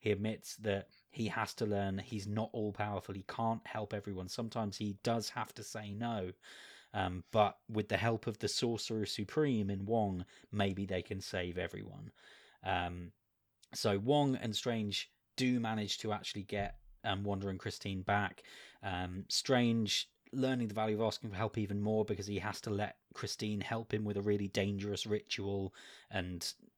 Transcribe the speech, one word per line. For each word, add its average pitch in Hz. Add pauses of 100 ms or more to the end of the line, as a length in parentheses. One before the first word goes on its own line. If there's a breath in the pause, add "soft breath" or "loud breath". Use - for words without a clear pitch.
He 107
admits 104
that 101 (200)
he 113
has 107
to 117
learn 101
he's 98
not 107
all-powerful. 104
He 95
can't 113
help 107
everyone. 98
Sometimes 110
he 101
does 113
have -
to 117
say 104
no. 107 (640 loud breath)
Um, 92
but 104 (120)
with 107
the 107
help 110
of 113
the 104
Sorcerer 113
Supreme 110
in 98
Wong, 101 (260 soft breath)
maybe 98
they 92
can 95
save 90
everyone. 101 (540 soft breath)
Um, 87 (600)
so 101
Wong 139
and 113
Strange 107 (280)
do 127
manage 110
to 110
actually 104
get, 101 (300)
um, 101
Wanda 98
and 95
Christine 98
back. 101 (400 loud breath)
Um, 90
Strange 117 (240)
learning 127
the 104
value 110
of 104
asking 110
for 101
help 107
even 101
more, 107
because 98
he 101
has 101
to -
let 101 (160)
Christine 104
help 113
him 107
with 104
a 101
really 101
dangerous 101
ritual, 98 (360 loud breath)
and 90 (240)